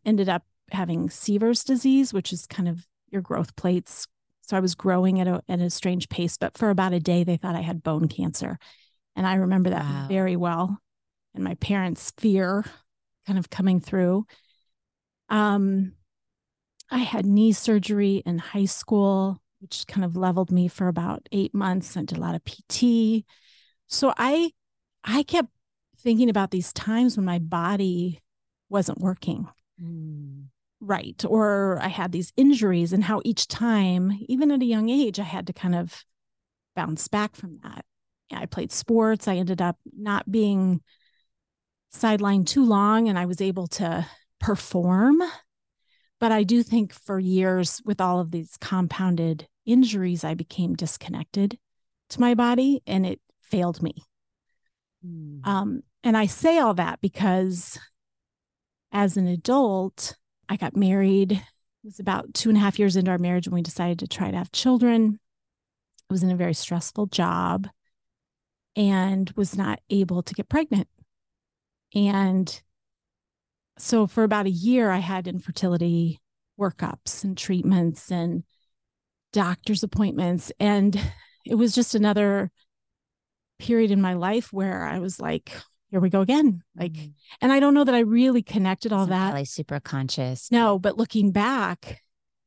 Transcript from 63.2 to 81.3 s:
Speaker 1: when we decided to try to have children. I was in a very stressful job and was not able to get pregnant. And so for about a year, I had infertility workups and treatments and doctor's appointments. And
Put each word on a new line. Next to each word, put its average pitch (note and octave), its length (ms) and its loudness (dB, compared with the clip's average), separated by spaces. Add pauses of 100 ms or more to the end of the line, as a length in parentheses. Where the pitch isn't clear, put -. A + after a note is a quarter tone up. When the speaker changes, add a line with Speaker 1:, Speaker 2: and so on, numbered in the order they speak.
Speaker 1:
when F3+ 80 -4
we F3 60 0
decided E3+ 380 -4
to F#3 80 -8
try - 240 -4
to F#3 60 -4
have F3+ 140 -8
children. A#3 680 2 (920)
I F#3+ 40 -2
was F3+ 100 0
in F#3 80 2
a F3+ 60 0
very F3 160 0
stressful F3 540 -4
job F3+ 600 -2 (1080)
and F#3+ 600 0
was F#3+ 220 -2
not F#3+ 220 -4 (100)
able F3+ 340 0
to - 100 -10
get - 140 -8
pregnant. C#4+ 400 0 (1080)
And G3 680 0 (1160)
so A3 300 0
for A3+ 160 0
about G#3 220 2
a F#3+ 60 0
year, G#3+ 380 2
I F#3 100 2
had F#3 280 -4
infertility E3+ 920 0 (380)
workups - 640 -4
and F#3+ 140 -4
treatments F3+ 720 0
and E3+ 320 -4 (880)
doctor's F#3+ 500 0
appointments. F3+ 760 -2
And G3+ 400 2 (460)